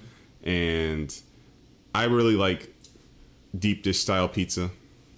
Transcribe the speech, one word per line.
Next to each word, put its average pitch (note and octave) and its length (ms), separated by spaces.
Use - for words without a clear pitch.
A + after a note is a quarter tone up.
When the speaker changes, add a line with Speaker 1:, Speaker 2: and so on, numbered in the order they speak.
Speaker 1:
Mm-hmm. - 40
Speaker 2:
And E2 720
I A2 100
really A#2 320
like F#2+ 380
deep G2+ 260
dish F#2+ 180
style F#2 280
pizza, F2+ 420